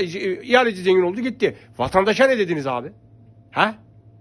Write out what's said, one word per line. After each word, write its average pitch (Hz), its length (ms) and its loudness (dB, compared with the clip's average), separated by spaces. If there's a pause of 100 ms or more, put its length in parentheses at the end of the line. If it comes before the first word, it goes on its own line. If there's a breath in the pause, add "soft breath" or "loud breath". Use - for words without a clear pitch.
(420)
ihaleci 233 400 2
zengin 185 200 4
oldu, 180 180 -2
gitti. 226 360 -2 (220 loud breath)
Vatandaşa 190 480 2
ne 262 120 2
dediniz 165 280 -2
abi? 127 260 -6 (600)
Ha? 208 220 0 (460)